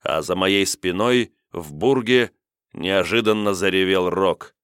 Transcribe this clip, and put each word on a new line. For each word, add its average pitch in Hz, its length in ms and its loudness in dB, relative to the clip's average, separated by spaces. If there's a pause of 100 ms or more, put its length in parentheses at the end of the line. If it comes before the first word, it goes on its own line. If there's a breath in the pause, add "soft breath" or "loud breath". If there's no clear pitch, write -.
А 76 200 -2
за 87 140 -4
моей 95 300 2
спиной 107 680 -2 (180)
в 78 220 -12
бурге 120 580 0 (420)
неожиданно 104 800 0
заревел 95 560 0
рог. 90 540 -2